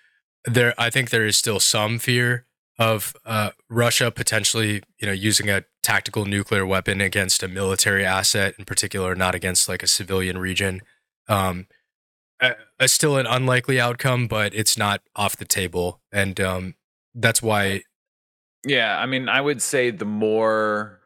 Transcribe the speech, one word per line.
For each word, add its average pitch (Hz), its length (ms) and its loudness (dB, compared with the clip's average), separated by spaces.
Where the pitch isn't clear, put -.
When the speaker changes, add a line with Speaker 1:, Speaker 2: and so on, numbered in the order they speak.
Speaker 1:
there, 120 340 2
I 117 120 2
think 127 200 0
there 113 160 2
is 104 120 2
still 104 220 0
some 113 380 0
fear 123 460 0
of, 113 360 0
uh, 107 240 -2
Russia 117 420 0
potentially, 107 720 -2
you 107 80 -6
know, 101 60 0
using 101 380 0
a 98 140 0
tactical 104 440 0
nuclear 101 380 0
weapon 95 360 0
against 95 420 0
a 95 60 -6
military 98 560 0
asset 95 540 0
in 98 60 -18
particular, 95 500 -4
not 92 200 0
against, 90 340 -2
like, 92 140 -6
a 92 60 -6
civilian 92 500 0
region. 92 420 -2
Um, 95 380 0
uh, - 120 2
uh, 131 80 4
still 143 300 2
an 131 100 2
unlikely 127 540 2
outcome, 120 480 0
but 104 260 -2
it's 107 240 0
not 101 240 0
off 101 200 0
the - 80 -14
table. 90 560 -2
And, 98 280 -2
um, 92 340 -2
that's 117 280 2
why 101 400 0
Speaker 2:
Yeah, 113 320 0
I 113 80 -2
mean, 131 220 -2
I 127 120 2
would 143 220 -2
say 123 280 0
the 107 140 -8
more 107 1000 0